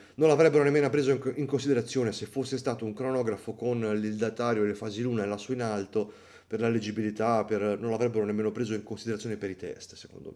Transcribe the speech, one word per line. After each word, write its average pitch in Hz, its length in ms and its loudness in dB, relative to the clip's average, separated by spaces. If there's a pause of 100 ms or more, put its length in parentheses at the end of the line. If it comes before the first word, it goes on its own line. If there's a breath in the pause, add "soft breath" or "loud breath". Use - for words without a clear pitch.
(160 loud breath)
non 156 120 4
l'avrebbero 151 340 8
nemmeno 143 280 4
preso 139 200 2
in 131 80 4
co-, 127 160 -4
in 143 120 -2
considerazione 123 680 0
se 104 140 -8
fosse 131 320 -4
stato 120 260 -4
un 107 80 -4
cronografo 117 640 -2
con 120 280 -2
il 107 320 0
datario 113 480 0
e 104 40 4
le 104 80 0
fasi 107 280 -6
luna 117 220 0
e - 20 -2
l'asso 101 260 -4
in 123 100 -2
alto, 104 500 -2 (340 loud breath)
per 107 140 -4
la 117 80 2
leggibilità, 110 760 0
per... 104 360 0
non 113 100 -4
l'avrebbero 113 340 0
nemmeno 107 280 0
preso 110 220 -4
in 101 100 -6
considerazione 110 520 -6
per 101 140 -6
i 90 60 -8
test, - 380 -12
secondo - 420 -16